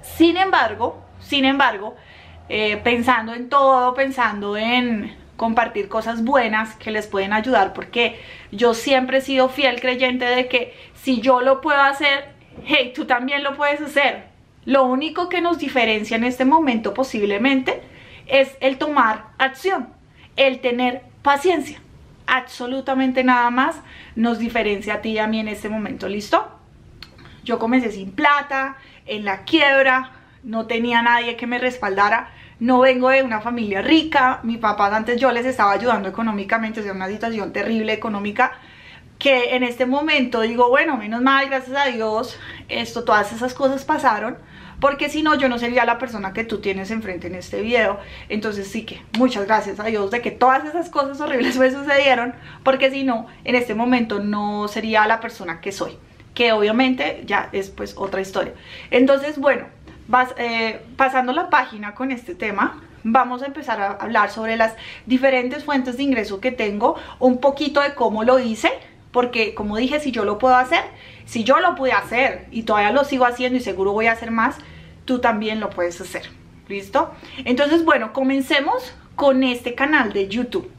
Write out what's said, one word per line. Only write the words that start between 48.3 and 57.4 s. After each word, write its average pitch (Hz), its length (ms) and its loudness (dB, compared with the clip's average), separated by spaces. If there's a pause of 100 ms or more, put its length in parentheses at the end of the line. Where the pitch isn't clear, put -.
sí 220 180 -8
que - 160 -16 (160)
muchas 233 280 2
gracias 208 340 0
a 214 60 -6
Dios 202 260 -2
de 240 100 -2
que 226 100 -6
todas 262 340 4
esas 330 240 -6
cosas 277 320 -4
horribles 262 360 -2
me 262 140 4
sucedieron, 277 640 2 (280)
porque 269 280 2
si 269 120 -4
no, 233 240 -2 (180)
en 247 100 0
este 240 180 0
momento 226 460 0
no 208 480 -4
sería 214 400 0
la 226 140 0
persona 185 400 -10
que 196 100 -6
soy, 165 260 -8 (360)
que 240 180 2
obviamente 254 760 0
ya 202 280 -2